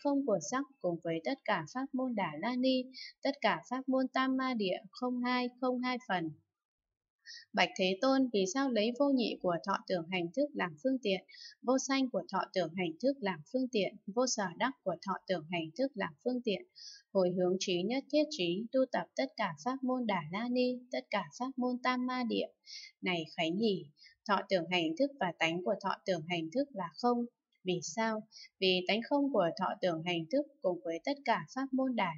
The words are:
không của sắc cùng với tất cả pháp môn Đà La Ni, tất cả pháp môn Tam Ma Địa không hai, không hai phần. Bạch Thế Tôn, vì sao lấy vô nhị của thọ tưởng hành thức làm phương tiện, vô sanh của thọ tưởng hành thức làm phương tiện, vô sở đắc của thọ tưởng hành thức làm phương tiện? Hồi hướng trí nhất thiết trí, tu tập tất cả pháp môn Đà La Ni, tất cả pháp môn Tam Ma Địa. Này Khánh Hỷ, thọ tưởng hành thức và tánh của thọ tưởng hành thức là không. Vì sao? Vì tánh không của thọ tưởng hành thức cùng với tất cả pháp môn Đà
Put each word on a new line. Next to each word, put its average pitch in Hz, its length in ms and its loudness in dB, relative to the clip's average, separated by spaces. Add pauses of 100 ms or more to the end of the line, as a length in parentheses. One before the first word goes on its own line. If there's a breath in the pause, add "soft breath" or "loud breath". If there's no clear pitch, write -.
không 285 220 2
của 202 140 2 (120)
sắc 262 120 -2 (180)
cùng 170 220 -2
với 165 200 -2
tất 269 220 -2
cả 196 280 0
pháp 262 200 -4
môn 254 220 -2
Đà 185 240 0
La 233 160 -2
Ni, 254 280 4 (400 loud breath)
tất 277 180 0
cả 180 280 2
pháp 269 180 -4
môn 262 260 2
Tam 262 240 2
Ma 262 160 0
Địa 202 240 0 (140)
không 247 320 -2
hai, 247 260 0 (120)
không 254 200 2
hai 254 160 -2 (100)
phần. 175 220 0 (1200 loud breath)
Bạch 185 160 4 (100)
Thế 190 220 2
Tôn, 269 320 4
vì 196 200 4
sao 269 180 2
lấy 220 280 4
vô 285 100 4
nhị 247 320 2
của 175 140 2 (120)
thọ 196 60 0 (140)
tưởng 175 240 -2
hành 175 240 0
thức 285 180 2
làm 185 180 -2 (120)
phương 262 180 2
tiện, 190 220 0 (380 loud breath)
vô 240 120 2 (140)
sanh 269 220 2
của 196 120 -2 (100)
thọ 190 80 0 (140)
tưởng 165 220 0
hành 180 160 0 (100)
thức 269 180 2
làm 185 200 -2 (140)
phương 254 180 0
tiện, 202 240 0 (200)
vô 247 120 4
sở 226 160 -2 (140)
đắc 233 140 0 (120)
của 180 120 -2 (100)
thọ 190 80 -2 (140)
tưởng 170 240 -2
hành 165 260 -2
thức 269 180 0
làm 185 180 -4 (100)
phương 247 200 0
tiện? 196 180 0 (520 loud breath)
Hồi 185 240 6
hướng 180 220 4
trí 180 240 2
nhất 254 280 0
thiết 302 180 6
trí, 185 420 0
tu 262 80 2 (120)
tập 180 140 -2 (100)
tất 269 100 0 (120)
cả 190 160 -2 (120)
pháp 262 180 -2
môn 254 220 0
Đà 196 160 0 (100)
La 220 200 -4
Ni, 247 280 2 (120)
tất 254 180 -4
cả 202 140 -2 (160)
pháp 262 180 -4
môn 247 260 0
Tam 247 240 0
Ma 254 220 -2
Địa. 196 180 0 (540 loud breath)
Này 175 240 0 (120)
Khánh 170 200 0
Hỷ, 196 280 2 (420 soft breath)
thọ 202 120 4 (100)
tưởng 175 220 2
hành 165 280 2
thức 277 200 4
và 180 200 0
tánh 233 240 0
của 220 200 0
thọ 196 120 0 (100)
tưởng 175 220 0
hành 170 260 -2
thức 277 180 0
là 185 220 -6
không. 240 320 0 (380)
Vì 180 200 0
sao? 220 360 -2 (400 loud breath)
Vì 185 280 4
tánh 208 220 2
không 285 240 2
của 180 160 4 (100)
thọ 185 80 0 (140)
tưởng 160 220 0
hành 170 280 -2
thức 285 140 2 (160)
cùng 180 220 0
với 165 220 -4
tất 285 200 -2
cả 190 200 2 (100)
pháp 269 160 -2
môn 262 240 0
Đà 196 220 2